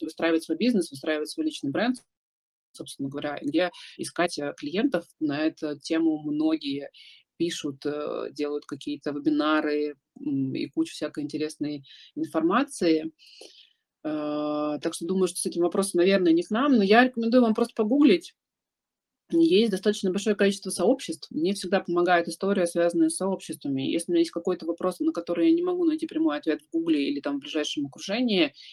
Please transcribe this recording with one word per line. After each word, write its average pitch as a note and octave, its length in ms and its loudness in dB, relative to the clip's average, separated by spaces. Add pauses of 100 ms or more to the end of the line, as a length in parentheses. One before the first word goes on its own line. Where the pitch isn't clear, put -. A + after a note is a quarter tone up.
выстраивать E3 440 0
свой D#3+ 140 -4
бизнес, G#3+ 320 2
выстраивать D3+ 400 -4
свой D#3 160 -4
личный C#3+ 240 -6
бренд, A3 260 0 (760)
собственно - 360 -10
говоря, C#3+ 320 -8
где E3 300 0 (260)
искать, - 420 -2
э, C#3+ 180 -4
клиентов. F3+ 480 -2 (140)
На D3 260 -2
эту D3+ 340 -4
тему D#3+ 440 0
многие D3 640 -2 (480)
пишут, D3+ 480 -4
э, D3 460 -4
делают D3 340 -6
какие-то D3 460 -8
вебинары, D3 840 0 (240)
м, C3+ 360 -4
и - 120 -4
кучу E3 260 -4
всякой D3+ 320 -8
интересной D3 580 -6 (320)
информации. D#3+ 960 0 (920)
Э, D3+ 760 -4
так E3 120 -4
что - 120 -10
думаю, F#3 220 0
что F3+ 120 -6
с - 60 -6
этим E3+ 180 -2
вопросом, F#3 360 0
наверное, F3+ 340 6
не E3+ 100 4
к - 80 -6
нам, C4 240 2
но G#3 80 6
я A3 220 6
рекомендую A#3+ 380 4
вам A3+ 120 4
просто A#3 200 0
погуглить. A3+ 600 4 (960)
Есть F3+ 400 6
достаточно F#3+ 400 0
большое G3+ 240 0
количество G3+ 340 0
сообществ. F3+ 640 0
Мне E3+ 220 0
всегда F#3+ 260 0
помогает F3 480 2
история, F#3+ 400 0
связанная E3+ 420 2
с D#3+ 60 -8
сообществами. D3+ 680 -4
Если E3 300 -2
у - 20 0
меня E3+ 80 4
есть E3+ 100 0
какой-то F3 360 -4
вопрос, F3+ 320 -4
на D#3+ 120 0
который E3 380 0
я E3 60 6
не F3 80 0
могу F4+ 220 0
найти D#4 200 0
прямой D#4 320 0
ответ D#3 240 -2
в - 100 -20
Гугле D#3+ 380 0
или C#3+ 100 -2
там C#3+ 180 -4
в - 20 -4
ближайшем D3 480 -4
окружении, G3+ 640 -2 (180)